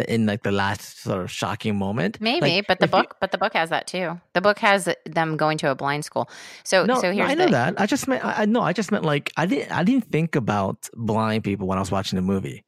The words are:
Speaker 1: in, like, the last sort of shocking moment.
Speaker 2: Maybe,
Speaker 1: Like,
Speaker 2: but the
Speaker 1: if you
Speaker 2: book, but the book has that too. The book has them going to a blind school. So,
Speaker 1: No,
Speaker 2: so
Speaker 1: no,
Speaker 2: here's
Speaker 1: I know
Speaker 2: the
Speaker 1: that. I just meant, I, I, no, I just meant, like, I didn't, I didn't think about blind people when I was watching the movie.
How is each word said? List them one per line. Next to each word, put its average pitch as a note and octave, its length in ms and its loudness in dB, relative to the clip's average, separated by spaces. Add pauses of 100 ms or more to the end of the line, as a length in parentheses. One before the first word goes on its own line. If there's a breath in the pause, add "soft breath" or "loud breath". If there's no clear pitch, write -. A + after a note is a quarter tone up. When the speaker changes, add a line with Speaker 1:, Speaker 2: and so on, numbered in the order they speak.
Speaker 1:
in, A2+ 180 2
like, G#2 180 -2
the G2+ 80 0
last G2 520 -2
sort G#2 180 -2
of F2+ 100 -8
shocking G#2+ 460 -4
moment. A2+ 420 -2
Speaker 2:
Maybe, G#3+ 420 2
Speaker 1:
Like, - 60 -8
Speaker 2:
but F#3 120 0
the G3 60 6
Speaker 1:
if C3+ 100 0
you A3 80 6
Speaker 2:
book, - 160 -6
but F#3+ 120 -2
the - 60 -2
book F#3 160 -2
has E3 160 0
that - 180 -2
too. F3 320 -6 (140)
The F3 80 2
book G3+ 180 4
has G3 280 4 (180)
them D#3+ 300 0
going D#3 240 2
to D3+ 120 0
a C3 40 2
blind D3 300 -4
school. - 240 -4 (340 loud breath)
So, F#3 220 4
Speaker 1:
No, B3 100 4
Speaker 2:
so F#3+ 160 0
Speaker 1:
no, G3+ 40 -2
Speaker 2:
here's F#3 120 0
Speaker 1:
I B3 60 0
know F4 140 4
Speaker 2:
the - 20 4
Speaker 1:
that. C#3 300 2
I G3 60 2
just C4+ 220 -2
meant, B3+ 160 -2
I, G#3+ 200 -2
I, - 20 2
no, A3 160 2
I E3+ 100 2
just G3+ 200 -2
meant, G3+ 120 0
like, D3 320 0
I D3+ 100 0
didn't, A#3+ 260 -2
I D3+ 120 0
didn't B3 280 2
think D#3+ 240 0
about G#2 580 0
blind A2 500 0
people G2 240 -2
when F#2+ 100 0
I F#2+ 40 0
was F#2+ 100 -2
watching F#2+ 240 -2
the F#2 60 0
movie. F#2 460 -2